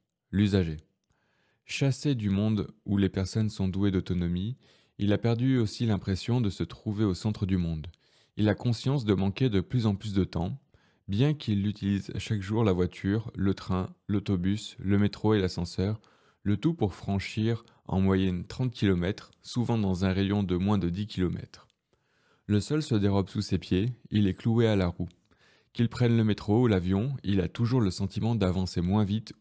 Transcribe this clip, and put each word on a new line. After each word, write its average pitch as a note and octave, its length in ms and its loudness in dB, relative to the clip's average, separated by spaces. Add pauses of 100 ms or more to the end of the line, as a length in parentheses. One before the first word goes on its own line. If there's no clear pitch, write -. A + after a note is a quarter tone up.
(320)
l'usager. F#2+ 460 2 (840)
Chassé C#3 500 0
du G#2 160 0
monde G2+ 440 0 (120)
où G2 120 0
les F#2+ 120 4
personnes G2+ 400 -2
sont F#2+ 200 -2
douées G2 220 0
d'autonomie, F2+ 680 -2 (400)
il G2+ 140 0
a G2+ 60 2
perdu A#2+ 400 0
aussi A#2 280 -2
l'impression G#2+ 540 0
de G#2 100 0
se F2+ 140 -6
trouver G#2+ 400 -4
au F#2+ 100 2
centre G#2+ 320 -4
du F#2 120 2
monde. E2 300 -4 (500)
Il G#2+ 100 2
a G2+ 80 4
conscience B2 480 -2
de G#2 100 2
manquer G2 360 0
de G2+ 100 2
plus A2 280 0
en G2+ 80 2
plus G2+ 180 -8
de F#2+ 100 4
temps, F2+ 340 -4 (520)
bien C3 240 2
qu'il G#2 340 0
utilise G2 500 -2
chaque G#2 240 -6
jour A2 220 -2
la G2+ 80 4
voiture, F#2 640 -2
le F#2+ 180 0
train, F#2 400 -4 (140)
l'autobus, G2 720 -2
le G2 180 2
métro G#2 360 2
et G#2 80 2
l'ascenseur, F#2 580 -2 (440)
le G2+ 120 2
tout E3 180 0
pour G#2 220 -2
franchir A2 720 -4 (240)
en F#2 100 0
moyenne F#2+ 460 2
trente B2+ 260 -6
kilomètres, F#2+ 600 0 (100)
souvent A#2 360 -2
dans F#2+ 280 0
un F#2 80 2
rayon G2 300 2
de F2+ 120 0
moins G2 220 2
de F2 100 0
dix G2+ 200 -4
kilomètres. - 600 -6 (800)
Le G#2 140 4
sol D3+ 200 -2
se B2 140 -2
dérobe G2 320 2
sous G#2 140 -4
ses G2 160 -2
pieds, G2 340 0 (200)
il G#2 160 4
est F#2 60 2
cloué A#2 320 2
à G#2+ 120 4
la F2+ 100 2
roue. E2+ 220 -6 (640)
Qu'il A#2 160 0
prenne A#2 260 2
le A2+ 80 4
métro G#2+ 380 2
ou B2 60 4
l'avion, G2 580 2
il G2 160 2
a E2+ 80 0
toujours A#2+ 320 0
le F#2+ 100 2
sentiment G#2+ 420 -2
d'avancer F#2 460 0
moins G2 240 2
vite G#2+ 380 -4